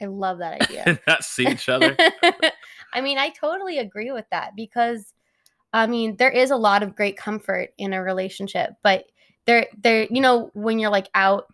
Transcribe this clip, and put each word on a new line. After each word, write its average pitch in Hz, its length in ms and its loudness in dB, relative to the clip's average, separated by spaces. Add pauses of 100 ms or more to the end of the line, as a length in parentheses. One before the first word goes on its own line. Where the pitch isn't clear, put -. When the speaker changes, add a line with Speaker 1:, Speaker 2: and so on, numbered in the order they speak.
Speaker 1:
I 208 40 -10
love 190 320 -6
that 170 240 -8
Speaker 2:
<laughs> - 80 -2
Speaker 1:
idea. - 160 -12
Speaker 2:
and 170 220 2
not 160 160 4
see - 240 -2
each - 200 -2
other. 131 300 2 (480)
Speaker 1:
<laughs> - 480 -6
I 247 80 -4
mean, 277 160 -4
I 285 120 -2
totally 349 500 -6
agree 220 320 -8
with 226 200 -10
that 190 240 -8
because, 226 580 -4 (600)
I 226 140 2
mean, 226 280 -2
there 254 160 4
is 254 200 2
a 277 40 2
lot 208 260 4
of 202 140 -6
great 202 220 -2
comfort 202 600 -6
in 196 140 -6
a 190 100 -4
relationship, 190 720 -4 (120)
but 190 240 2 (380)
there, 233 220 4 (100)
there, 220 320 2
you 247 120 0
know, 247 320 4
when 220 260 -2
you're, 214 120 0
like, 196 220 0
out 196 400 2